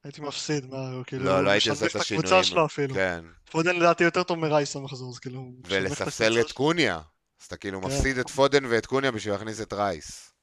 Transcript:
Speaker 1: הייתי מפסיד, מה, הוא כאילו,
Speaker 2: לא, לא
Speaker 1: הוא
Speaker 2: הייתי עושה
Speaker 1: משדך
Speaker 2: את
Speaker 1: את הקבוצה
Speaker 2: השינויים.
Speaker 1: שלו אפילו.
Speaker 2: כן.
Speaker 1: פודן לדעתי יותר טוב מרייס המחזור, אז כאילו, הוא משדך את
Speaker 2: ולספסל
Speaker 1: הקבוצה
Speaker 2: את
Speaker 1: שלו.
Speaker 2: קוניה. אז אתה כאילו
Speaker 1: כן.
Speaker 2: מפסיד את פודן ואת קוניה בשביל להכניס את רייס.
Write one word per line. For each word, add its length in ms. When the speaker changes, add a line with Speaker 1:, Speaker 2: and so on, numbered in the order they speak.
Speaker 1:
הייתי 160
מפסיד, 460
מה, 260
הוא 120
כאילו, 200
Speaker 2:
לא, 120
לא 40
Speaker 1:
הוא 100
Speaker 2:
הייתי 200
עושה 160
Speaker 1:
משדך 140
Speaker 2:
את 60
Speaker 1:
את 60
הקבוצה 140
Speaker 2:
השינויים. 180
Speaker 1:
שלו 220
אפילו. 280
Speaker 2:
כן. 300
Speaker 1:
פודן 260
לדעתי 280
יותר 180
טוב 160
מרייס 380
המחזור, 340
אז 80
כאילו, 220
הוא 200
משדך 60
את 60
Speaker 2:
ולספסל 420
Speaker 1:
הקבוצה 160
Speaker 2:
את 80
Speaker 1:
שלו. 80
Speaker 2:
קוניה. 440
אז 60
אתה 100
כאילו 240
Speaker 1:
כן. 60
Speaker 2:
מפסיד 320
את 120
פודן 360
ואת 200
קוניה 240
בשביל 240
להכניס 260
את 120
רייס. 600